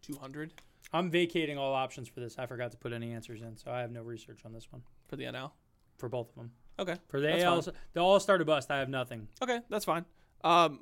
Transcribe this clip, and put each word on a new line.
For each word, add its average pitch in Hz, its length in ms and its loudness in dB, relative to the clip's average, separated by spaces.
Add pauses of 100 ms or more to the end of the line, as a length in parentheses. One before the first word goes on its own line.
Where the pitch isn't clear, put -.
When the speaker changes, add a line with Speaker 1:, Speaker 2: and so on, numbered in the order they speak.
Speaker 1:
two 143 140 -8
hundred. 143 360 -12 (400)
Speaker 2:
I'm 175 180 0
vacating 170 480 2
all 135 160 0
options 131 340 -4
for - 120 -14
this. 120 180 -8
I 127 80 -4
forgot 120 260 -6
to 117 40 -20
put 120 160 -8
any 117 200 -6
answers 113 300 -12
in, 113 140 -14
so - 140 -12
I 123 100 -2
have 120 120 -6
no 117 100 -10
research 113 420 -12
on 113 80 -16
this 113 200 -16
one. 123 100 -18 (260)
Speaker 1:
For 139 80 -10
the 131 100 -8
N 123 100 -8
L? 135 180 -10 (440)
Speaker 2:
For 127 100 -6
both 117 240 -4
of - 60 -18
'em. 120 120 -14 (280)
Speaker 1:
Okay, 185 180 -2 (120)
Speaker 2:
For 139 120 0
the 147 80 2
Speaker 1:
that's 165 140 4
Speaker 2:
A 180 40 6
L, 170 160 4
Speaker 1:
fine. - 120 -8 (180)
Speaker 2:
the 170 80 -2
All-Star 190 380 8
to 160 60 2
bust, 147 260 2
I 143 80 2
have 131 100 0
nothing. 123 400 -4 (140)
Speaker 1:
Okay, 240 260 0
that's 208 160 -2
fine. 170 200 0 (380)
Um, 165 400 6